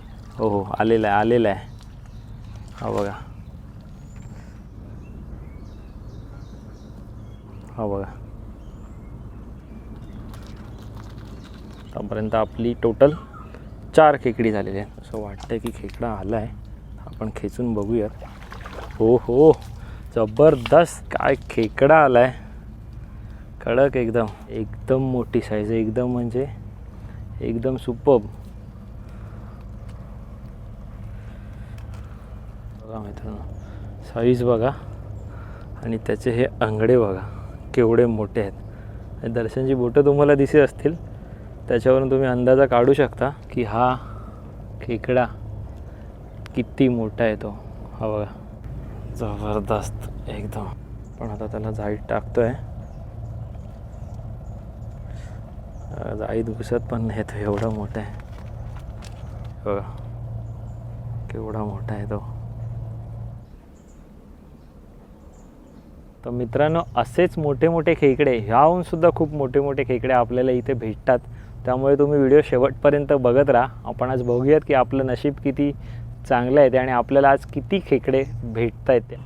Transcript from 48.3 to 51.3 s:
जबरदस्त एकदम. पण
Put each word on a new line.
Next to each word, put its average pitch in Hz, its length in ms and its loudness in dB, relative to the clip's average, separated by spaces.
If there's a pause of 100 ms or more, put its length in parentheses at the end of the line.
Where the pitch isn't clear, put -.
जबरदस्त 107 1120 -4
एकदम. 104 380 -8 (540)
पण 113 100 -6